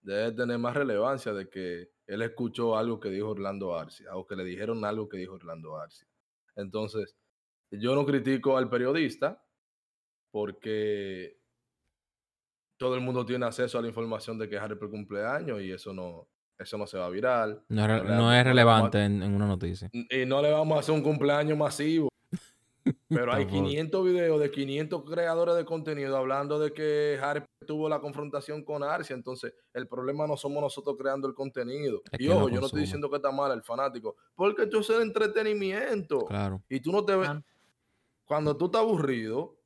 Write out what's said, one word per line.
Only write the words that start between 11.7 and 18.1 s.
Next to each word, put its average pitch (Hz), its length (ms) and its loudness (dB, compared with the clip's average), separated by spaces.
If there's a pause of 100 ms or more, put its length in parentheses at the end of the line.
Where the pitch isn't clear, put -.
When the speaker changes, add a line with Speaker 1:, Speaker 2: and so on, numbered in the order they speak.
Speaker 1:
todo 127 180 0
el 127 60 0
mundo 127 240 -2
tiene 123 220 -2
acceso 123 320 -2
a 117 40 -2
la 117 60 -4
información 113 500 -6
de 107 100 -6
que 101 100 -6
Harper 104 320 -8
cumpleaños 107 720 -4
y 95 100 -8
eso 95 220 -10
no, 87 340 -12 (300)
eso 98 180 -10
no 101 100 -6
se 95 120 -8
va 90 100 -2
viral. 107 600 0
Speaker 2:
No 107 140 2
es 107 60 4
re-, 110 140 2
Speaker 1:
No - 20 -4
le 104 120 2